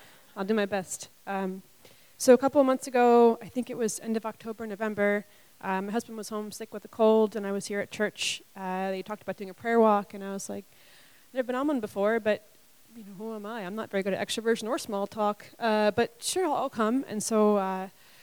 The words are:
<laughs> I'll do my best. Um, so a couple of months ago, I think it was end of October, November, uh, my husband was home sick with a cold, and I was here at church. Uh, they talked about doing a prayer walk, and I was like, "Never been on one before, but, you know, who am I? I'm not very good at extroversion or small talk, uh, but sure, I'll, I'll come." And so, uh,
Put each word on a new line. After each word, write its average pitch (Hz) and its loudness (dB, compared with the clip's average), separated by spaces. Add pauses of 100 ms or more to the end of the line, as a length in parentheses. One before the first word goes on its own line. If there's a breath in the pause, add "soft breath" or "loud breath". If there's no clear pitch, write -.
<laughs> - -20
I'll 196 -4
do 196 -2
my 208 2
best. 196 -6 (180)
Um, 190 -6 (560 loud breath)
so - 8
a 240 8
couple 277 2
of 269 6
months 262 0
ago, 240 6
I 196 -14
think 247 -6
it 247 -10
was 226 -4
end 226 -4
of 220 -8
October, 220 -12
November, 208 0 (360 soft breath)
uh, 190 -2
my 202 -6
husband 226 -6
was 214 -10
home 214 -8
sick - -14
with 208 -12
a - -18
cold, 220 4
and 202 -4
I 196 -2
was 196 -4
here 202 -4
at - -4
church. - -4 (140)
Uh, 190 -4
they 190 -6
talked 208 -10
about 190 -8
doing 196 -12
a 185 -16
prayer 233 0
walk, 208 4
and 202 -12
I 196 -8
was 196 -10
like, 202 -10 (680 loud breath)
"Never 240 -4
been 247 -2
on 269 -2
one 294 0
before, 208 0
but, 214 0 (500)
you 233 -18
know, 202 -18
who 220 -10
am 208 -12
I? 220 -8
I'm 185 -8
not 220 -8
very 196 -2
good 190 -2
at 202 -4
extroversion 226 -2
or 277 -2
small 202 -6
talk, 208 -2 (140)
uh, 214 2
but 226 0
sure, - -2
I'll, 294 0
I'll 269 -2
come." 226 0
And 214 -6
so, 208 4
uh, 190 -4 (360 loud breath)